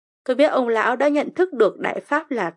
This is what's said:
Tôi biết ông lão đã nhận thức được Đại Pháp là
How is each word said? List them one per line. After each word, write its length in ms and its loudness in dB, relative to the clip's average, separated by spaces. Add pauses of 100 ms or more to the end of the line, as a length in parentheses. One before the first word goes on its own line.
(240)
Tôi 120 -2
biết 120 4
ông 200 0
lão 280 0
đã 120 0
nhận 260 -2
thức 200 -2
được 260 0
Đại 220 -4
Pháp 300 -4
là 260 -4